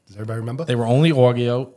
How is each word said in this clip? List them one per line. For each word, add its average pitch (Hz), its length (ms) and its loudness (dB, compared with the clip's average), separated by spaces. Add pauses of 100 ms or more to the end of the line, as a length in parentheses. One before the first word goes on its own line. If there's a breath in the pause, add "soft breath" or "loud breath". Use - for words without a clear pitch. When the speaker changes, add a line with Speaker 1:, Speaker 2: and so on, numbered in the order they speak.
Speaker 1:
Does 98 80 -20
everybody 110 240 -10
remember? 120 260 -8
Speaker 2:
They 143 120 -2
were 117 100 -2
only 143 240 4
audio, 123 680 0